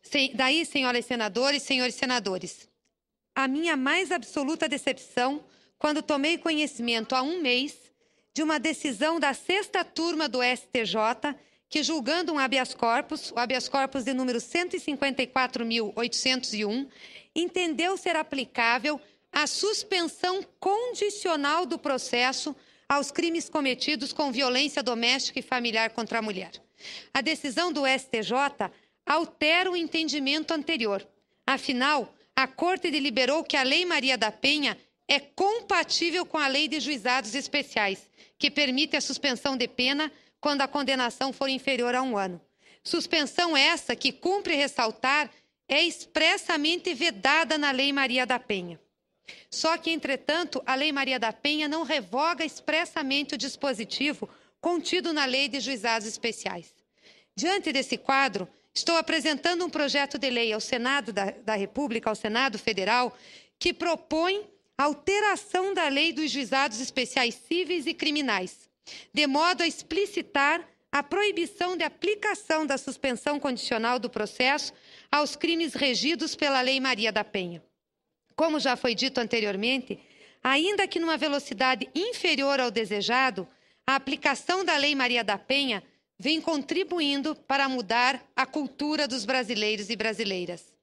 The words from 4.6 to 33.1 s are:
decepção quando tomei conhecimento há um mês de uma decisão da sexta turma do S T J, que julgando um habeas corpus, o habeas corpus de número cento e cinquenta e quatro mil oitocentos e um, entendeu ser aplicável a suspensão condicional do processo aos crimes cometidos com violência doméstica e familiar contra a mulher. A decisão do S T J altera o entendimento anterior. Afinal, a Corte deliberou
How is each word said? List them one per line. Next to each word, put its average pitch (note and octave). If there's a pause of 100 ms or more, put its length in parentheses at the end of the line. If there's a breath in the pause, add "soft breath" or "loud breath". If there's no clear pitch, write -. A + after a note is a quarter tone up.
decepção C4 (340 soft breath)
quando -
tomei D4
conhecimento C4
há B3+
um E4
mês C4 (580)
de C#4
uma D#4
decisão D4+
da C#4+
sexta F#4
turma D#4+
do B3
S B3
T A#3
J, A3 (320 loud breath)
que D4+
julgando D#4+
um D4
habeas C4
corpus, B3+
o -
habeas B3
corpus C4+
de B3+
número B3+
cento F4
e E4+
cinquenta C#4
e A#3+
quatro B3+
mil A3+
oitocentos B3+
e G#3
um, A#3+ (440 loud breath)
entendeu F4
ser F4
aplicável B3+ (300 soft breath)
a D4
suspensão F#4 (140)
condicional F#4
do E4
processo C4 (340 soft breath)
aos C#4+
crimes E4+
cometidos C#4
com C#4+
violência C4+
doméstica A#3+
e B3+
familiar A3+
contra A3+
a A3
mulher. F#3+ (640 loud breath)
A C#4
decisão D#4
do C#4
S C4
T A3+
J B3 (340 soft breath)
altera D#4+
o F4+
entendimento D4+
anterior. A#3 (400)
Afinal, C4 (220 soft breath)
a C4
Corte F4
deliberou C4+